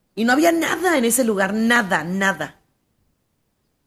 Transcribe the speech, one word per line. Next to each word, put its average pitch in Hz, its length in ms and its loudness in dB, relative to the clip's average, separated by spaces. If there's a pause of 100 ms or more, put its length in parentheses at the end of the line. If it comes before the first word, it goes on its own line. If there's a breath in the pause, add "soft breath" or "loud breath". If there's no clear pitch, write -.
(140)
Y 214 100 -4
no 247 100 2
había 330 180 2
nada 330 460 0
en 233 60 0
ese 233 200 0
lugar, 196 280 0
nada, 220 520 0
nada. 190 560 -4 (1300)